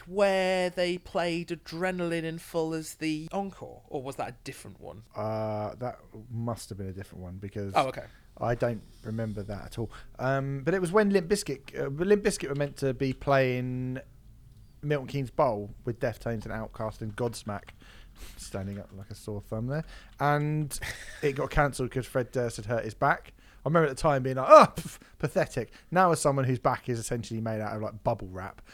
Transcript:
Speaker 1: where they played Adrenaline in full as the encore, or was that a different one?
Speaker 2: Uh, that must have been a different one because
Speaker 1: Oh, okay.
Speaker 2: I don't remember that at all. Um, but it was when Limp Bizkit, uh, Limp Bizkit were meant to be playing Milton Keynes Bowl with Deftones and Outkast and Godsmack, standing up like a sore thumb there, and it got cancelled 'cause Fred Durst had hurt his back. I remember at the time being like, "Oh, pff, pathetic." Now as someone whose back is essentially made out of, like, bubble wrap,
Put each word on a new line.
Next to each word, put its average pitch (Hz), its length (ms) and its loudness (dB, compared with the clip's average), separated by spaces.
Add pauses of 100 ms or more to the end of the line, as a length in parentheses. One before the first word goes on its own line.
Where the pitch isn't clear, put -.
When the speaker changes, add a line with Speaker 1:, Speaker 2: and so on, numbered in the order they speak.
Speaker 1:
where 185 640 4
they 180 300 0
played 170 500 -2
Adrenaline 170 720 -2
in 160 140 -4
full 165 360 -2
as 156 220 -6
the 156 380 -2
encore, 196 560 -8
or 139 120 -6
was 135 140 -8
that 113 140 -4
a 120 60 -12 (100)
different 110 340 -14
one? 92 220 -14 (120)
Speaker 2:
Uh, 107 640 -4
that 120 200 -8 (320)
must 117 380 -6
have 95 80 -10
been 98 100 -8
a 92 60 -8
different 90 320 -14
one 90 140 -12
because 98 360 -6
Speaker 1:
Oh, 139 120 4
okay. - 160 -8 (360)
Speaker 2:
I 117 160 2
don't 120 280 -2 (200)
remember 110 380 -4
that 98 240 -8
at - 140 -10
all. 110 100 -4 (300)
Um, 135 440 -2
but 170 120 2
it 196 40 0
was 175 140 0
when 214 160 6
Limp 185 180 4
Bizkit, 151 500 -2
uh, 139 120 0
Limp 196 340 4
Bizkit - 240 0
were 139 80 -4
meant 143 220 -2
to 135 160 0
be 131 180 0
playing 127 840 2 (840)
Milton 147 240 0
Keynes 135 240 -4
Bowl 110 400 2 (140)
with 117 140 -4
Deftones 117 460 -4
and 110 80 -8
Outkast 110 480 -6
and 107 160 -8
Godsmack, 110 520 -4 (680)
standing 101 420 -8
up - 160 -14
like 98 140 -14
a 101 60 -14
sore 104 260 -8
thumb 113 260 -4
there, 147 160 -2 (380)
and 147 580 0 (440)
it 139 100 2
got 139 160 -4
cancelled 135 420 2
'cause 127 140 -2
Fred 127 260 -2
Durst 120 260 -2
had 104 100 -8
hurt 113 180 0
his 110 80 -8
back. - 400 0 (320)
I 139 40 -2
remember 160 200 6
at 131 80 -6
the - 40 -10
time 139 220 4
being 131 140 -2
like, 131 120 0
"Oh, 294 180 12 (100)
pff, - 200 -10 (200)
pathetic." 143 540 0 (200)
Now 175 200 6
as 156 100 4
someone 139 240 4
whose 127 140 2
back - 280 0
is 117 120 0
essentially 113 420 -4
made 110 180 -2
out 107 160 -4
of, 107 60 -4
like, 107 220 -6
bubble 110 260 0
wrap, 92 320 -10 (120)